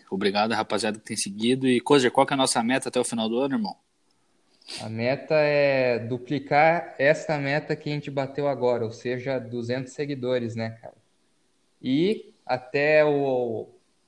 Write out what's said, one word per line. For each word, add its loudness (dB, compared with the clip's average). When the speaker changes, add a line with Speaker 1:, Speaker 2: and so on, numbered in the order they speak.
Speaker 1:
Obrigado, 0
rapaziada, -2
que -20
tem -10
seguido. -2
E, 4
Kozer, 4
qual 4
que -4
é 0
a 0
nossa 0
meta 0
até 0
o 2
final -2
do -2
ano, 0
irmão? -4
Speaker 2:
A -10
meta -2
é 4
duplicar 0
essa 2
meta -2
que -8
a -2
gente -6
bateu -4
agora, 0
ou -4
seja, -4
duzentos -6
seguidores, -4
né, -6
cara? -18
E -2
até 2
o, -2